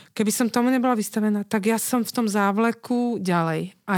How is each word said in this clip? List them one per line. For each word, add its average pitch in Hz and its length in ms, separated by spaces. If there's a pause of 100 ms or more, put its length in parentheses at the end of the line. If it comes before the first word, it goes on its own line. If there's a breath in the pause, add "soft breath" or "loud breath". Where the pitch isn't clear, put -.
(120)
keby 214 180
som 240 160
tomu 240 220
nebola 254 260
vystavená, 214 480
tak 202 220
ja 226 120
som 233 260
v - 100
tom 240 140
závleku 226 920
ďalej. 170 560 (100)
A 208 140